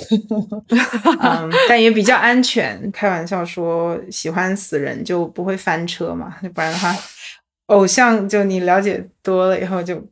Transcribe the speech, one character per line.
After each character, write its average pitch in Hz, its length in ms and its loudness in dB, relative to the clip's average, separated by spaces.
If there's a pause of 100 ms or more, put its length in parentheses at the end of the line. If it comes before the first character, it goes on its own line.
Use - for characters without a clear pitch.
(580)
<laughs> 240 640 0
嗯， 165 280 0 (180)
但 240 120 6
也 226 80 8
比 214 140 4
较 233 140 6
安 240 260 4
全， 135 480 -2
开 202 180 -2
玩 170 160 -2
笑 175 200 -4
说 170 520 -2 (140)
喜 - 180 -8
欢 185 280 -2
死 160 220 -4
人 135 260 -4
就 175 200 -2
不 175 200 -8
会 190 120 -2
翻 170 300 -4
车 170 260 -6
嘛， 170 240 -10 (160)
不 170 80 -8
然 160 120 -2
的 180 60 -4
话， 185 140 0 (720)
偶 196 200 6
像 226 420 2
就 202 140 2
你 190 160 0
了 180 220 4
解 196 280 -4 (140)
多 185 240 0
了 185 140 0
以 185 40 -6
后 185 160 -4
就 175 320 -8